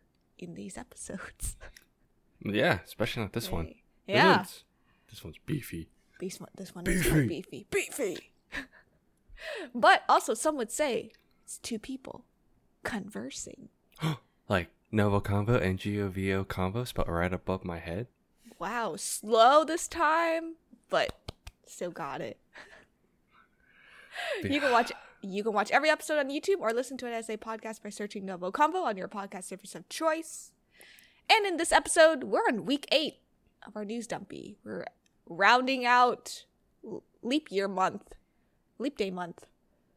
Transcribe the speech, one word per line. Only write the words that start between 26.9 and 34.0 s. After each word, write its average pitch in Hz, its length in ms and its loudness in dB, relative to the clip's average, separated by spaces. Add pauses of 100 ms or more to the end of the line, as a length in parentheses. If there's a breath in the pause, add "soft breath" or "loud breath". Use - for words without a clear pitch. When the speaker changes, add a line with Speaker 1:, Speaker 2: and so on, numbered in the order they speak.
Speaker 1:
to 247 100 -10
it 233 60 -6
as 226 160 -6
a 214 80 -6
podcast 220 460 -10
by 208 60 -12
searching 202 360 -10
Novo 180 260 -6
Convo 320 320 2
on 220 140 -2
your 185 100 -6
podcast 196 380 -10
service 190 300 -14
of 165 120 -16
choice. 320 640 -4 (800 soft breath)
And 415 140 6
in 359 120 0
this - 140 0
episode, 311 540 8
we're 320 220 2
on 208 180 0
week - 260 -2
eight 302 280 0 (460)
of 208 120 -16
our 214 80 -8
news 220 220 -6